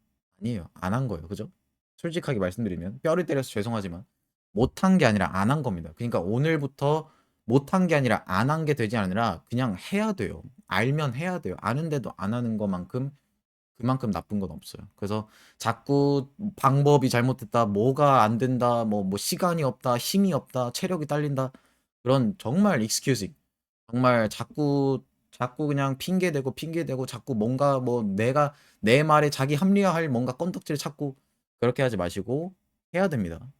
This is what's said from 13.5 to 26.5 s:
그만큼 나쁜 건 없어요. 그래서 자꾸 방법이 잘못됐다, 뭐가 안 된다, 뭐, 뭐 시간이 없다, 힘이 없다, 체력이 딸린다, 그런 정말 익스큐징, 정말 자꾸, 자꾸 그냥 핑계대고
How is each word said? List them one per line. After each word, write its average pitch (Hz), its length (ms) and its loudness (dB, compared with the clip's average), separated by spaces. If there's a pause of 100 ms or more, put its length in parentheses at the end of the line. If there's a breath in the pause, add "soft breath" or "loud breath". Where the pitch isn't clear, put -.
그만큼 123 340 -2
나쁜 92 280 -6
건 92 120 -6
없어요. - 440 -16
그래서 104 320 -6 (300 soft breath)
자꾸 139 720 0 (260)
방법이 139 540 4
잘못됐다, 120 580 2
뭐가 131 560 4
안 113 140 4
된다, 120 480 2
뭐, 104 180 0
뭐 95 140 -2
시간이 170 460 -2
없다, 127 340 0
힘이 196 360 2
없다, 123 380 -4
체력이 170 360 -4
딸린다, 143 440 -2 (520 soft breath)
그런 123 340 2
정말 165 440 2
익스큐징, 107 540 -2 (560)
정말 120 380 4
자꾸, 139 760 -2 (280)
자꾸 147 360 -6
그냥 139 300 0
핑계대고 165 580 -2